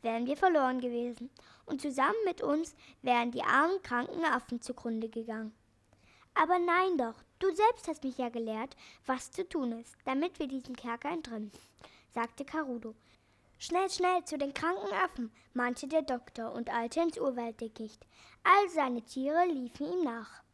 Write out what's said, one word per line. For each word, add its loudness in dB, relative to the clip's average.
wären -2
wir 0
verloren 4
gewesen. -4
Und -6
zusammen 0
mit 0
uns 0
wären 2
die -4
armen, 4
kranken -2
Affen -2
zugrunde -6
gegangen.“ -8
„Aber 4
nein 4
doch, 0
du 2
selbst 4
hast -6
mich -4
ja -2
gelehrt, -4
was -4
zu -4
tun -2
ist, -10
damit 0
wir -2
diesen -8
Kerker -6
entrinnen“, -6
sagte -6
Karudo. -6
„Schnell, 0
schnell 2
zu -6
den -2
kranken -2
Affen“, -2
mahnte -2
der 4
Doktor -6
und -6
eilte 0
ins 0
Urwalddickicht. -4
All 8
seine 0
Tiere 2
liefen -2
ihm 0
nach. -6